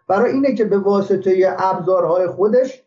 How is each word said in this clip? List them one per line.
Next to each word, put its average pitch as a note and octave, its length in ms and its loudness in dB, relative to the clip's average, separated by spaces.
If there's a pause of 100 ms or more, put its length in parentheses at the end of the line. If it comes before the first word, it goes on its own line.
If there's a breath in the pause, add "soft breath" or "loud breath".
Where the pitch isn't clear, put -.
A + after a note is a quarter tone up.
برای G#3+ 240 0
اینه C4+ 220 0
که G#3+ 120 0
به G3 120 0
واسطه F#3+ 800 0
ابزارهای F3+ 680 0
خودش A3 600 0